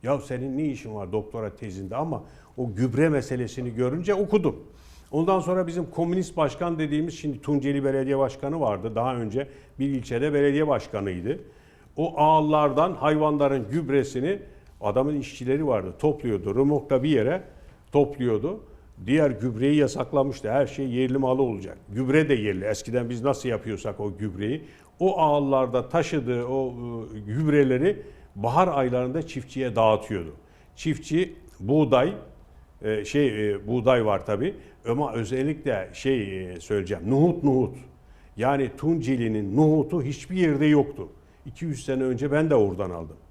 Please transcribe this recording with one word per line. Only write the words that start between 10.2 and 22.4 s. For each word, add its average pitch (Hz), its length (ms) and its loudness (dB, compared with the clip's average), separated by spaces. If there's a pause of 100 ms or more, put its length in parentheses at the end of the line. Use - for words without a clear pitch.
belediye 143 340 4
başkanıydı. 101 720 -2 (580)
O 165 200 -2
ağıllardan 151 760 4
hayvanların 143 760 2
gübresini, 139 680 0 (420)
adamın 127 380 0
işçileri 131 480 -2
vardı, 95 320 0
topluyordu. 107 560 0
Römorkla 139 480 2
bir 151 60 2
yere 143 340 2 (480)
topluyordu. 139 680 0 (460)
Diğer 143 260 4
gübreyi 120 440 0
yasaklamıştı. 135 760 0
Her 131 160 2
şey 135 220 -6
yerli 123 280 0
malı 131 240 2
olacak. 104 360 -4 (120)
Gübre 135 400 2
de 143 40 6
yerli. 104 320 -2